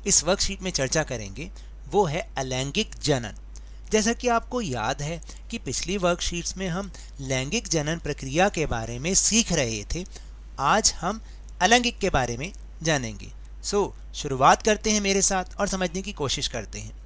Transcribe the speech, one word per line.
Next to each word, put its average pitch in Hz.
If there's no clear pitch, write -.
इस -
वर्कशीट 190
में 185
चर्चा 143
करेंगे 113
वो 196
है 156
अलैंगिक 131
जनन। 123
जैसा 214
कि 240
आपको 233
याद 127
है 156
कि 233
पिछली 165
वर्कशीट्स 175
में 185
हम 180
लैंगिक 135
जनन 156
प्रक्रिया 147
के 156
बारे 120
में 160
सीख -
रहे 117
थे, 175
आज 170
हम 208
अलैंगिक 233
के 185
बारे 123
में 160
जानेंगे। 120
सो, 202
शुरुआत 139
करते 214
हैं 214
मेरे 196
साथ 185
और 202
समझने 185
की 202
कोशिश 139
करते 107
हैं। 107